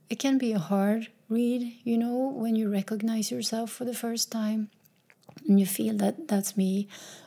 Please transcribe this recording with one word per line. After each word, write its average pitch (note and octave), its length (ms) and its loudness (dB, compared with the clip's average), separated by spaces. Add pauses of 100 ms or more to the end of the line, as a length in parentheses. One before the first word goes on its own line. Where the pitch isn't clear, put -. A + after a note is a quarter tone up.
It A3+ 100 -6
can C4+ 200 2
be A#3+ 140 0
a G#3 60 0
hard G3+ 500 0 (200)
read, A#3+ 460 0 (100)
you A#3 140 2
know, B3 360 0
when A3+ 220 0
you G#3+ 160 2
recognize G#3+ 580 -2
yourself A#3 400 -4
for - 140 -8
the A#3+ 100 -4
first A#3 380 -4
time G#3+ 380 -2 (800)
and G3 100 8
you G3 60 6
feel A3 320 -2
that G3+ 320 0
that's G3 280 0
me. F#3+ 320 0 (380)